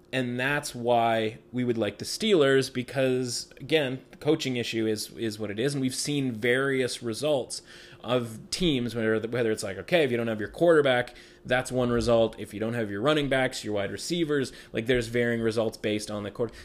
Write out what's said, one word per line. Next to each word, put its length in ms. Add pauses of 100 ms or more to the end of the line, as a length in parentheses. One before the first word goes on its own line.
(140)
And 260
that's 360
why 640 (120)
we 120
would 140
like 200
the 80
Steelers, 680
because, 760 (100)
again, 400 (120)
the 60
coaching 380
issue 300
is, 320
is 220
what 100
it 100
is. 140
And 80
we've 140
seen 360
various 680
results 600 (380)
of 380 (120)
teams, 420
whether, 260
whether 320
it's 120
like, 160
"Okay, 240
if 80
you 60
don't 100
have 120
your 80
quarterback, 680 (280)
that's 280
one 180
result. 480
If 160
you 60
don't 160
have 160
your 100
running 260
backs, 360
your 100
wide 180
receivers," 640 (180)
like, 140
there's 220
varying 340
results 340
based 360
on 100
the 100
quarter. 220 (100)